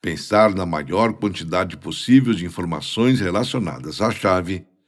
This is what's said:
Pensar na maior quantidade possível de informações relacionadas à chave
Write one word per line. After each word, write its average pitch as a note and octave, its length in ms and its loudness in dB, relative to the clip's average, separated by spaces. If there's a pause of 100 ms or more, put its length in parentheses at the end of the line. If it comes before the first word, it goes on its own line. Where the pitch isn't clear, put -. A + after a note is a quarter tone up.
Pensar G#2 500 2
na F#2 140 -4
maior E2+ 460 -2
quantidade F2+ 640 -4
possível A#2+ 580 4
de F2 100 -4
informações F2+ 760 0
relacionadas F#2 800 -4
à A2 100 2
chave F#2 560 -2 (220)